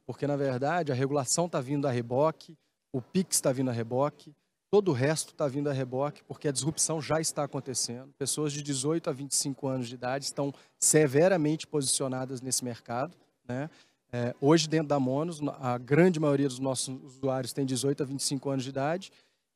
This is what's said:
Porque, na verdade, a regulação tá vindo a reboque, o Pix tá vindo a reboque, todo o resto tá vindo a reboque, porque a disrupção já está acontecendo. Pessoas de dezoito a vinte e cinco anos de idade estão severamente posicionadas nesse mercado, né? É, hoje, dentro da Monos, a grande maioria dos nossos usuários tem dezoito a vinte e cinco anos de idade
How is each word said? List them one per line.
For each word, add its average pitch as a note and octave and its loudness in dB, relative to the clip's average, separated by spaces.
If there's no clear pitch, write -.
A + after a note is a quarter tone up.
Porque, C#3 -6
na C#3+ 0
verdade, C#3 0
a B2+ 0
regulação C#3 0
tá D#3+ -4
vindo C#3+ -2
a C3 0
reboque, B2+ 0
o C3 -4
Pix - 0
tá C#3 2
vindo C3 0
a A#2+ -2
reboque, B2 -2
todo G3 4
o D3+ 4
resto C#3 0
tá D3+ -2
vindo C#3+ -2
a C#3 0
reboque, C3 -4
porque D3 -6
a C#3+ 2
disrupção D#3 -2
já D3+ 0
está D#3 -2
acontecendo. C3 -6
Pessoas D3 -2
de D3 -6
dezoito D3 -2
a D3 -2
vinte C#3 -10
e - 0
cinco C3+ -2
anos C3 -2
de B2 -12
idade C3+ -4
estão C#3+ -4
severamente D#3 4
posicionadas C3 -2
nesse C3 -2
mercado, B2 -6
né? C3 -6
É, A#2+ -2
hoje, D#3 6
dentro D#3 0
da C#3+ 2
Monos, D3 -2
a B2 -2
grande D#3 4
maioria C#3+ 4
dos B2 -8
nossos C3 -4
usuários C3 -4
tem C#3 -2
dezoito C3+ 0
a C#3 -4
vinte C3+ -6
e - -4
cinco C#3 -4
anos C3+ 0
de C3+ -8
idade D3+ -4